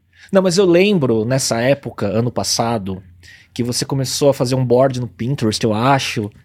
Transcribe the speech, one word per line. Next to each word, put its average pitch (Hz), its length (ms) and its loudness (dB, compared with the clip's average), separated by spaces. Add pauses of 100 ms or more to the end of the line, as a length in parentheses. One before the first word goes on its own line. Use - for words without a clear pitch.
(320)
Não, 190 100 4
mas 180 160 0
eu 202 80 4
lembro, 170 600 2
nessa 127 340 -2
época, 123 480 -2
ano 113 240 0
passado, 101 720 -4 (500)
que 117 100 -4
você 120 200 -4
começou 135 460 0
a 131 40 4
fazer 131 220 -2
um 131 100 0
board 123 360 2
no 120 80 -8
Pinterest, 117 520 -4
eu 110 120 0
acho. 127 580 0 (120)